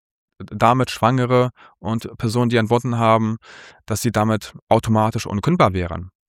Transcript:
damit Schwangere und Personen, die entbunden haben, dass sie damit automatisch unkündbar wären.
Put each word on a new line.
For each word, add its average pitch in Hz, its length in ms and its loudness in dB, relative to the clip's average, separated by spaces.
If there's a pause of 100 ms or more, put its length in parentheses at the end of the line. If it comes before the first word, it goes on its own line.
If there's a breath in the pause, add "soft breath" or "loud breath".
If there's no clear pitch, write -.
(400)
damit 117 520 0
Schwangere 123 600 2 (280 soft breath)
und - 380 -8
Personen, 120 320 0
die 117 80 2
entbunden 120 400 0
haben, 113 400 2 (480 loud breath)
dass 104 160 -4
sie 120 100 0
damit 107 420 -2 (160)
automatisch 110 560 2
unkündbar 123 480 0
wären. 87 360 -6 (200)